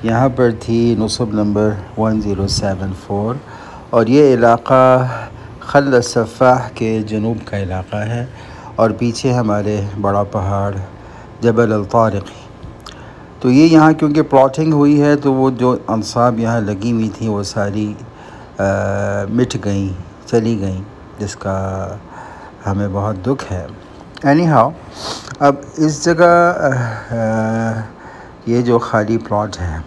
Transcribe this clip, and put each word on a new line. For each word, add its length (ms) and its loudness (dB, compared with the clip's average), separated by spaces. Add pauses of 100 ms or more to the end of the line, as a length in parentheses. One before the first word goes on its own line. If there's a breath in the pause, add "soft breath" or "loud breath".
यहाँ 240 2
पर 240 2
थी 420 0
नुस्ब 380 -2
नंबर 540 0 (120)
वन 220 0
ज़ीरो 260 -2
सेवन 460 -4
फ़ोर 480 -6 (520 loud breath)
और 160 4
ये 240 6
इलाक़ा 720 4 (560 loud breath)
खल्ल 380 4
सफ़ाह 680 0
के 360 -4
जनूब 340 -4
का 200 -10
इलाक़ा 460 -6
है 260 -6 (500 loud breath)
और 120 2
पीछे 400 -2
हमारे 680 -2
बड़ा 260 0
पहाड़ 520 -4 (680 loud breath)
जबल 280 4
अल 120 0
तारिक। 420 0 (1160 loud breath)
तो 80 2
ये 160 8
यहाँ 280 6
क्योंकि 280 2
प्लॉटिंग 520 4
हुई 260 4
है, 160 4
तो 180 0
वो 180 2
जो 380 0
अंसाब 500 0
यहाँ 220 0
लगी 300 -4
हुई 180 0
थी, 180 -6
वो 160 -2
सारी, 520 -4 (640 loud breath)
अ, 60 0 (640)
मिट 280 0
गईं, 380 -2 (320)
चली 280 0
गईं, 280 -4 (360)
जिसका 800 -6 (680 loud breath)
हमें 280 -2
बहुत 220 -2
दुख 280 -4
है। 460 -10 (360)
Anyhow, 480 4 (680 loud breath)
अब 200 4 (180)
इस 260 0
जगह, 460 4
अ, 1300 -2 (640 loud breath)
ये 140 2
जो 180 2
खाली 380 -2
plot 400 -4
है 300 -6